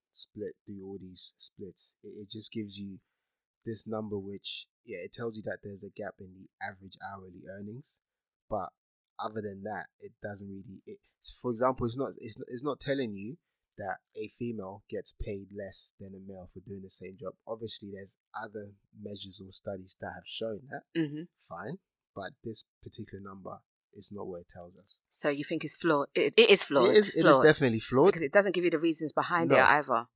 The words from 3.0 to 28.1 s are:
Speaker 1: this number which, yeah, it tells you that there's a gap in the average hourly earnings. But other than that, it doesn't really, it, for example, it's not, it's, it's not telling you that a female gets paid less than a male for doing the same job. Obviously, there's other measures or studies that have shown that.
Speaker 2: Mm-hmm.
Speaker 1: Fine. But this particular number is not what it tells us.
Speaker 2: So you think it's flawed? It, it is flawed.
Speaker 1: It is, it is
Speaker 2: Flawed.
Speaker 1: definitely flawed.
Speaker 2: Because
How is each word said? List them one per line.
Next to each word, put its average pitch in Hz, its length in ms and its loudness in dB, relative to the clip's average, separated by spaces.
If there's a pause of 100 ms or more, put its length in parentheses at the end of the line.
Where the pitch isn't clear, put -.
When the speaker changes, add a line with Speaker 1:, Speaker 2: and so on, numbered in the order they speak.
Speaker 1:
this 113 220 -8
number 110 320 -6
which, 98 480 -10 (180)
yeah, 98 180 -12
it 98 100 -12
tells 117 220 -6
you 110 100 -10
that 95 180 -8
there's 98 200 -14
a 98 60 -14
gap 95 300 -10
in 95 160 -16
the 95 120 -20 (160)
average 98 340 -14 (140)
hourly 92 380 -18
earnings. 104 520 -14 (480)
But 98 200 -4 (540)
other 110 180 -6
than 98 220 -10
that, 101 220 -8 (140)
it 101 120 -18 (120)
doesn't 101 260 -12
really, 98 380 -16
it, - 100 -16 (440)
for 123 100 -2
example, 123 340 0
it's 117 120 -4
not, 131 120 -4 (100)
it's, - 180 -12 (100)
it's 123 160 -10
not 143 160 -4
telling 135 360 -2
you 104 220 -10 (400)
that 98 200 -6 (180)
a 110 120 -8
female 107 600 -8
gets 98 240 -8
paid 98 420 -8
less 98 440 -12
than 98 140 -14
a 95 60 -16 (120)
male 92 200 -16
for 95 80 -18
doing 98 240 -14
the 92 60 -16
same 92 300 -14
job. 92 140 -10 (140)
Obviously, 110 460 -8
there's 98 240 -16 (220)
other 107 320 -10 (300)
measures 101 420 -12
or 95 80 -16
studies 95 500 -10
that 95 140 -8
have 90 120 -16
shown 110 420 -6
that. 139 140 -12 (160)
Speaker 2:
Mm-hmm. 151 240 -4 (140)
Speaker 1:
Fine. 170 400 -12 (380)
But 95 160 -10 (120)
this 110 220 -8 (180)
particular 101 400 -14
number 98 360 -14 (340)
is - 180 -16
not 101 160 -10
what 87 140 -10
it - 80 -20
tells 90 280 -18
us. - 220 -20 (100)
Speaker 2:
So - 200 2
you 143 140 -2
think 160 200 -4
it's 151 120 -2
flawed? 147 400 2
It, 139 220 2
it 226 120 10
is 196 140 10
flawed. 143 260 6
Speaker 1:
It - 80 8
is, 208 180 8
it 160 100 4
is 156 80 12
Speaker 2:
Flawed. 131 100 10
Speaker 1:
definitely 139 360 8
flawed. 135 300 6
Speaker 2:
Because 175 140 2